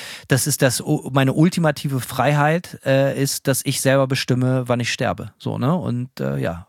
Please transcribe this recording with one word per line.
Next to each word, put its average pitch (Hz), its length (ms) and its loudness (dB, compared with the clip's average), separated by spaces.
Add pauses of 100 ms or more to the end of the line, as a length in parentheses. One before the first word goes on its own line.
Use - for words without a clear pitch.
(280)
das 135 200 2
ist 143 140 0
das 131 200 2
u-, 143 320 -2
meine 135 180 4
ultimative 151 720 2
Freiheit, 147 840 0
äh, 135 360 2
ist, - 260 -2
dass 131 180 0
ich 139 140 -2
selber 135 280 4
bestimme, 127 600 0
wann 123 140 0
ich 117 100 -4
sterbe. 110 460 -4
So, 107 200 -6
ne? 123 180 0
Und, 123 440 -6
äh, 139 200 -2
ja, 85 300 -6